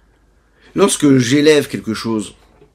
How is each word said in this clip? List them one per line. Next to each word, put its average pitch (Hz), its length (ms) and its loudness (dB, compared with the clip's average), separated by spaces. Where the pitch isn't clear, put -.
Lorsque 147 420 2
j'élève 143 520 2
quelque 104 260 -8
chose 110 400 -8